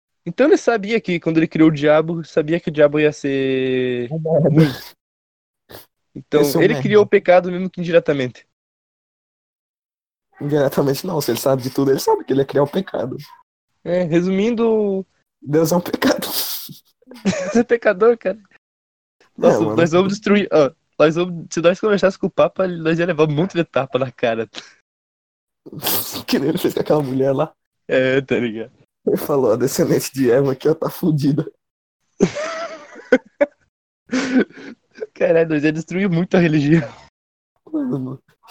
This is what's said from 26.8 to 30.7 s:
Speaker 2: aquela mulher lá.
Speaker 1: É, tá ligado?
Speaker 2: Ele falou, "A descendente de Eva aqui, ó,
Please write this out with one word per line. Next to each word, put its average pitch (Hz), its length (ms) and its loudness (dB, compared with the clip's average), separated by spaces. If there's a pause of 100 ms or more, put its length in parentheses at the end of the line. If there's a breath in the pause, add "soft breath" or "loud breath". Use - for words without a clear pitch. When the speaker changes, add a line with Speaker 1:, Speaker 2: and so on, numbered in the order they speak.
Speaker 2:
aquela 151 220 0
mulher 135 300 0
lá. 147 200 -2 (340)
Speaker 1:
É, 131 360 2
tá 131 140 -2
ligado? 110 360 -6 (340)
Speaker 2:
Ele 214 100 0
falou, 127 360 0
"A 117 40 0
descendente - 560 0
de 127 180 0
Eva 135 220 2
aqui, 131 160 -4
ó, 156 60 2